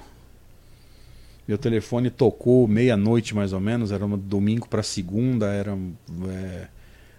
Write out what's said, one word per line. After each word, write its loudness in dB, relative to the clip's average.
meu -2
telefone -2
tocou 4
meia-noite, 2
mais -2
ou -2
menos, -2
era -2
um 0
domingo -2
pra -2
segunda, -2
era, -4
é, -10